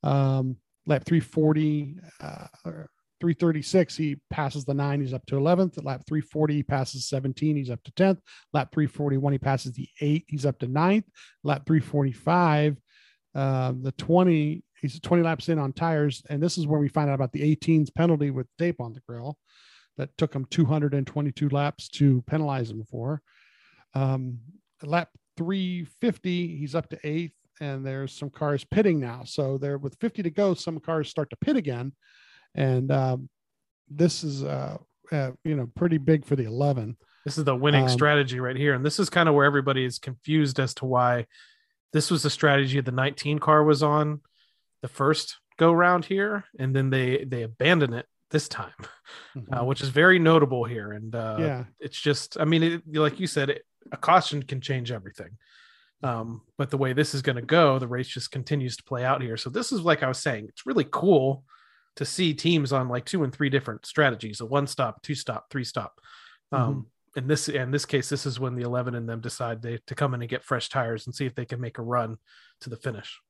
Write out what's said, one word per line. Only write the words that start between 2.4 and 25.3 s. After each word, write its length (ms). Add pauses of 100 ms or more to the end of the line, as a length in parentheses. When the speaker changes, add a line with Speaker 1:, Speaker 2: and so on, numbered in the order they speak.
Speaker 1:
or 240 (320)
three 140
thirty-six, 640
he 240 (100)
passes 340
the 80
nine, 280
he's 120
up 140
to 100
eleventh. 400
At 80
lap 220
three 140
forty, 340
he 80
passes 460
seventeen, 480
he's 140
up 120
to 100
tenth. 280 (320)
Lap 200
three 140
forty-one, 460
he 60
passes 340
the 160 (120)
eight, 280
he's 180
up 140
to 60
ninth. 380 (380)
Lap 240
three 140
forty-five, 960 (580)
uh, 460
the 120
twenty, 680 (180)
he's 200
twenty 240
laps 240
in 100
on 140
tires, 580
and 100
this 160
is 120
where 100
we 100
find 220
out 40
about 180
the 100
eighteen's 480
penalty 400
with 160 (120)
tape 220
on 120
the 160
grill 280 (600)
that 200
took 180
him 100
two 220
hundred 280
and 120
twenty-two 420
laps 400
to 400
penalize 420
him 140
for. 380 (720)
Um, 440 (440)
lap 260 (280)